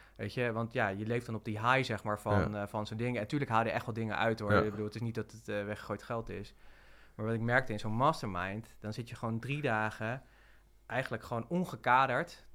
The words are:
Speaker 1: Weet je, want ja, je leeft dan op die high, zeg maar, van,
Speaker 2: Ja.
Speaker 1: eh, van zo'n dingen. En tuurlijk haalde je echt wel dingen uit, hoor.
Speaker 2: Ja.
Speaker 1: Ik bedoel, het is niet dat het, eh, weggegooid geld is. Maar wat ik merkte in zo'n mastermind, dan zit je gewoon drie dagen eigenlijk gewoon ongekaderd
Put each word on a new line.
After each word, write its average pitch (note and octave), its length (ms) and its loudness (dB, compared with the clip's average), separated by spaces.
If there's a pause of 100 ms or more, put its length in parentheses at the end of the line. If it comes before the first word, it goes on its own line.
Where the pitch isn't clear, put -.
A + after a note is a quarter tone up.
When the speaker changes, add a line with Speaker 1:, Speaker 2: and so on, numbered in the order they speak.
(160)
Speaker 1:
Weet G#2 180 -8
je, B2 180 0
want A2+ 200 -2
ja, A#2 160 2
je G2+ 180 -2
leeft A#2 200 0
dan A2+ 80 -4
op G#2 100 -6
die G#2 160 -4
high, B2+ 240 6
zeg A2+ 200 -2
maar, G#2 160 0
van, G#2 320 4
Speaker 2:
Ja. G#2 100 -4
Speaker 1:
eh, G2+ 60 -4
van G#2+ 180 -4
zo'n A2 100 -6
dingen. A#2+ 240 0
En A2 60 -2
tuurlijk C#3 240 0
haalde A2+ 180 4
je F2 60 0
echt A#2 120 -2
wel A#2 80 -4
dingen A2 220 -2
uit, A2 240 2
hoor. G2+ 120 2
Speaker 2:
Ja. G2+ 80 8
Speaker 1:
Ik G#2+ 100 2
bedoel, G#2 160 -4
het G#2+ 80 -8
is A2 60 -8
niet A2+ 140 -2
dat - 180 -6
het, A2 160 -14
eh, G#2 160 -2
weggegooid G#2 380 -4
geld A2+ 260 -6
is. F#2+ 260 -8 (600)
Maar G#2+ 120 -4
wat A2+ 80 2
ik A2+ 60 0
merkte A#2+ 320 2
in G#2 60 -2
zo'n G#2+ 140 -2
mastermind, A2 880 0
dan G#2+ 120 -6
zit A2+ 160 -8
je - 60 -12
gewoon A2+ 240 -2
drie C#3 240 -4
dagen A2+ 600 0 (640)
eigenlijk A#2+ 360 -4
gewoon A#2 260 -4
ongekaderd C3+ 960 2 (100)